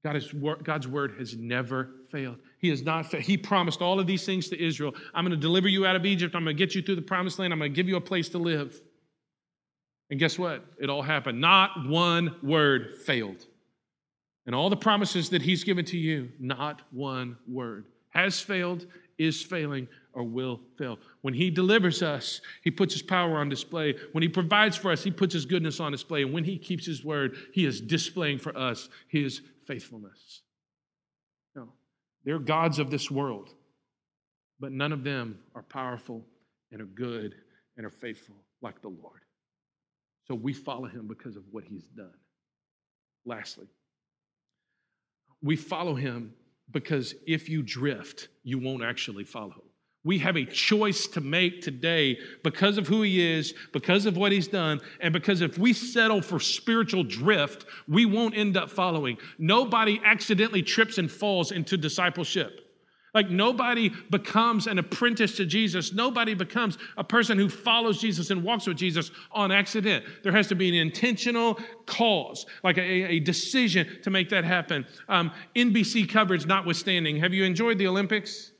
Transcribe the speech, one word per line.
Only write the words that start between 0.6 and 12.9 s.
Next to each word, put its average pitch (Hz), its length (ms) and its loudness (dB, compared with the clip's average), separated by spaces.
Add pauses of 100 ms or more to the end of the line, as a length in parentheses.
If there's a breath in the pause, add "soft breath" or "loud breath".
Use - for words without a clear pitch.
word 139 300 -4
has 120 180 -10
never 123 540 -4 (220)
failed. 131 260 -8 (220 soft breath)
He 180 100 2
has 135 140 -2
not 160 240 -2
fa-, 156 120 -6
he 185 180 2
promised 180 440 0
all 185 180 2
of 190 60 2
these 185 180 0
things 185 260 -2
to 170 140 -6
Israel. 151 300 -4 (220 loud breath)
"I'm 170 100 -2
gonna 180 100 0
deliver 170 320 2
you 196 180 2
out 185 100 4
of 180 100 0
Egypt. 180 300 0
I'm 165 80 -2
gonna 160 100 0
get 175 220 0
you 180 80 -2
through 190 120 0
the 170 60 -4
promised 185 380 -4
land. 180 120 -2
I'm 160 60 -2
gonna 147 120 -2
give 175 200 0
you 190 80 2
a 175 40 -2
place 180 280 -2
to - 80 -8
live." 156 420 -2 (1300)
And 139 80 -4
guess 156 180 2
what? 165 260 -4 (160)
It 139 120 -2
all 143 100 -4
happened. 135 400 -2
Not 175 480 6
one 170 540 4
word 139 560 4